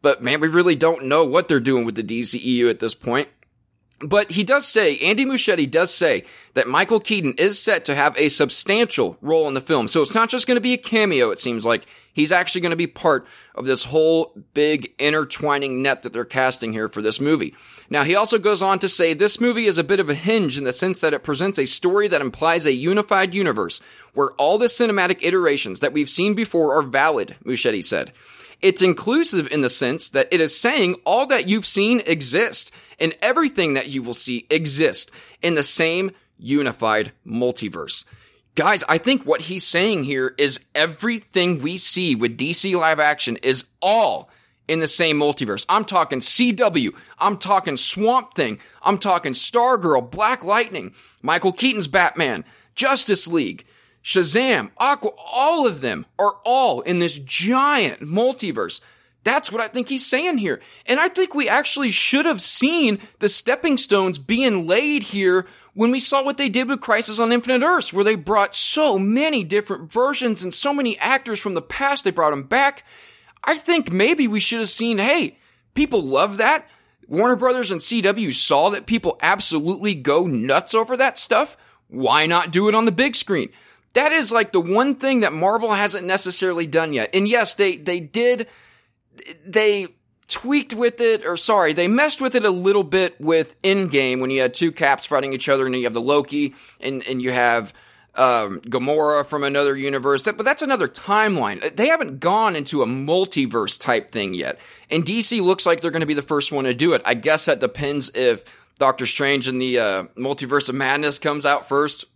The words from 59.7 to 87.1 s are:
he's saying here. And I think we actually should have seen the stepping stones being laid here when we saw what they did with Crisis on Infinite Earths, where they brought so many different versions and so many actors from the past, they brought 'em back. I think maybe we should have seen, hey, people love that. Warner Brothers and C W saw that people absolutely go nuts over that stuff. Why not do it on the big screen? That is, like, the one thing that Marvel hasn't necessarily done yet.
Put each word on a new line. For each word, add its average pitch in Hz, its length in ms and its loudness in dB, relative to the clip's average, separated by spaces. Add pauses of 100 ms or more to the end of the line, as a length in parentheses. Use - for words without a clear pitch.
he's 269 160 -4
saying 311 320 -2
here. 180 240 -4 (240)
And 269 140 2
I 349 100 2
think 370 260 -2
we 285 140 0
actually 269 420 0
should 277 340 0
have 262 160 0
seen 269 580 2 (200)
the 208 80 0
stepping 269 500 2
stones 190 400 0
being 202 480 0
laid 254 380 0
here 185 420 0 (280)
when 226 180 2
we 262 80 0
saw 277 240 0
what 277 140 -2
they 277 100 0
did 240 220 0
with 269 100 -2
Crisis 214 400 -2
on 233 140 2
Infinite 247 320 2
Earths, 339 260 0
where 196 140 0
they 220 100 4
brought 196 400 0
so 294 420 2
many 240 460 0
different 185 480 -4
versions 240 500 0
and 185 120 -6
so 285 200 -2
many 262 260 -2
actors 233 380 -2
from 196 160 -6
the 165 80 -2
past, 277 440 -4
they 185 60 2
brought 151 200 2
'em 139 120 -6
back. 277 420 0 (580)
I 311 140 0
think 330 340 -2
maybe 247 340 2
we 214 140 -2
should 226 200 -2
have 214 100 -4
seen, 226 300 -2
hey, 269 380 0 (360)
people 247 280 0
love 156 360 0
that. 262 320 0 (380)
Warner 226 280 2
Brothers 247 360 0
and 170 100 -4
C 233 200 -2
W 202 300 0
saw 147 380 2
that - 160 -6
people 220 360 -2
absolutely 185 720 0
go 147 320 2
nuts 131 460 0
over 226 220 0
that 254 220 0
stuff. - 400 -2 (300)
Why 131 380 2
not 170 260 0
do 196 180 2
it 208 60 2
on 226 100 2
the 220 60 4
big 240 240 0
screen? 170 340 -2 (440)
That 294 200 2
is, 302 180 0
like, 226 220 0
the 180 80 2
one 226 340 0
thing 262 260 0
that 160 120 0
Marvel 214 400 0
hasn't 196 340 -2
necessarily 185 600 -2
done 156 260 0
yet. 110 200 -2